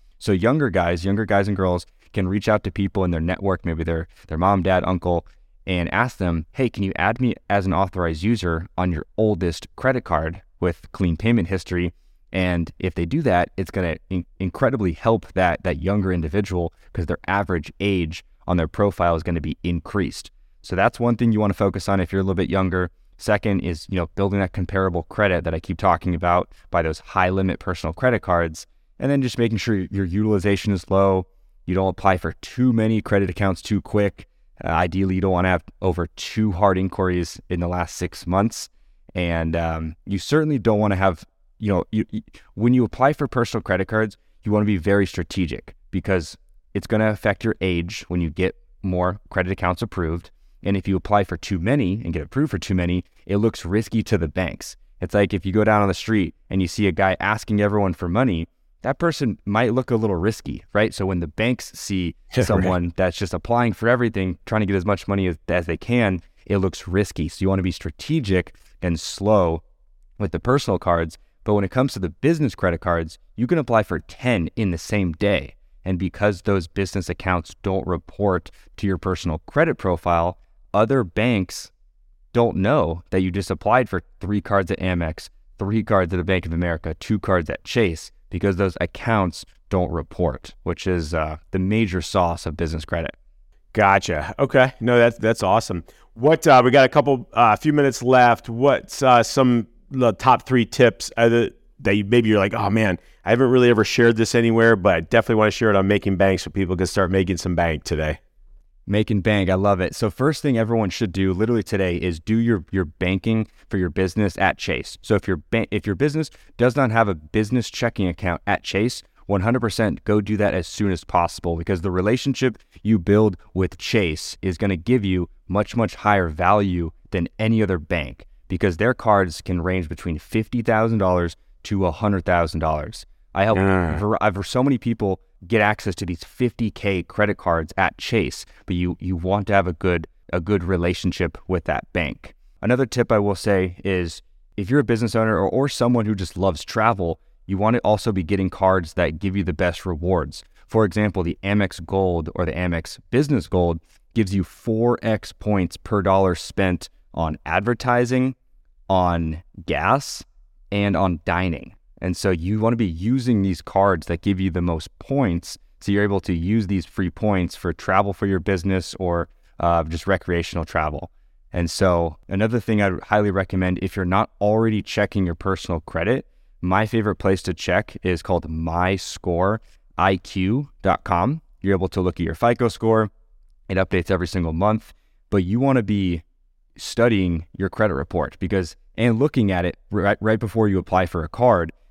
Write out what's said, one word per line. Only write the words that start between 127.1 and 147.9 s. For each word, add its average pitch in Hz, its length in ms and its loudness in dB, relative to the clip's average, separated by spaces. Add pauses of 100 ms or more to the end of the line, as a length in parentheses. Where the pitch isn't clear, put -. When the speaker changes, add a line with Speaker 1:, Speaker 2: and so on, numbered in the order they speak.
Speaker 1:
than 87 180 -2 (100)
any 110 240 2
other 92 160 0
bank, 78 460 -6 (240)
because 92 280 0
their 113 180 2
cards 98 480 2
can 90 180 -2
range 90 280 -2
between 82 280 -6
fifty 110 460 -4
thousand 113 360 2
dollars 90 380 2 (280)
to 98 220 -2
a 87 40 2
hundred 98 340 -2
thousand 85 360 2
dollars. 76 440 -4 (300)
I - 80 0
help 104 160 2
Speaker 2:
Ah. 92 400 2
Speaker 1:
ver-, 104 220 0
I've, 98 260 0
so 123 160 0
many 135 160 2
people 110 420 -2 (260)
get 110 140 2
access 104 360 0
to 101 100 -6
these 85 160 -6
fifty 117 480 -2
K 95 320 -2
credit 104 340 0
cards 82 400 -2
at 92 220 0
Chase, - 480 -2 (180)
but 92 120 -4
you, 90 240 -2
you 92 160 -4
want 95 320 -2
to 110 40 0
have 98 140 4
a 90 60 -4
good, 85 340 -2 (260)
a 87 80 -2
good 87 220 0
relationship 87 720 -2 (120)
with 90 160 -2
that - 280 -4
bank. - 420 -6 (280)
Another 123 240 2
tip 117 240 -2
I 113 80 4
will 101 160 0
say 92 500 0
is 90 380 -4 (340)
if 98 140 -6
you're 143 100 4
a 131 40 -2
business 113 320 0
owner 110 200 2
or, 95 120 2
or 131 200 0
someone 120 380 0
who 107 80 0
just 95 220 -6
loves 90 280 -2
travel, 101 560 -2 (260)
you 95 120 -4
want 107 160 2
to 123 60 0
also 107 320 0